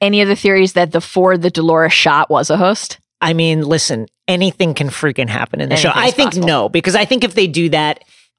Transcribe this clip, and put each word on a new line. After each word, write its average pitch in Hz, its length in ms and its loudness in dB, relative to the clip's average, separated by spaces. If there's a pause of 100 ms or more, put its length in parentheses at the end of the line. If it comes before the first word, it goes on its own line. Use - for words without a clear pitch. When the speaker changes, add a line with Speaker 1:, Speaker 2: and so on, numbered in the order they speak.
Speaker 1:
any 208 200 2
of 208 60 2
the 202 80 2
theories 190 380 2
that 175 180 0
the 170 100 0
Ford 185 420 2
that 175 120 0
Dolores 160 380 2
shot 156 360 2
was 143 220 0
a 156 60 2
host? 196 420 -2 (220)
Speaker 2:
I 165 140 0
mean, 165 280 0
listen, 147 440 -2 (200)
anything 180 480 0
can 143 140 -4
freaking 135 400 -4
happen 123 320 -4
in 143 80 -4
the 147 80 -2
show. 160 140 0
Speaker 1:
Anything's 233 220 0
Speaker 2:
I - 40 -10
think 269 140 0
Speaker 1:
possible. 175 180 -2
Speaker 2:
no, 127 200 0
because 175 280 0
I 208 80 0
think 240 180 -2
if 202 120 -2
they 196 120 2
do 165 220 -2
that, 151 340 -2 (360)